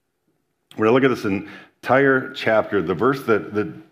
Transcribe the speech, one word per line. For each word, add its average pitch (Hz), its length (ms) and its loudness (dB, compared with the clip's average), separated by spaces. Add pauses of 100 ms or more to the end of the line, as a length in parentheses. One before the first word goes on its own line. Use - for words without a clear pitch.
(760)
When 110 140 2
I - 20 6
look 131 140 4
at 135 40 6
this 120 140 -2
entire 127 1120 -2
chapter, 107 480 0
the 87 120 -2
verse 131 300 0
that, 104 300 -2
that 104 200 -4 (180)